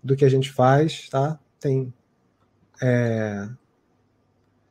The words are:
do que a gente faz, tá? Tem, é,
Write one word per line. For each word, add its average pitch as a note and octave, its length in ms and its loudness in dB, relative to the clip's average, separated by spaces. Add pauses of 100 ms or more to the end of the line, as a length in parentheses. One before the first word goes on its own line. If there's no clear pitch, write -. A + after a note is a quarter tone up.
do C3+ 120 0
que C#3 100 2
a C3+ 40 6
gente C3 220 0
faz, C#3 580 2
tá? C#3+ 280 -4 (220)
Tem, C3 340 -4 (880)
é, A2+ 680 -2 (1200)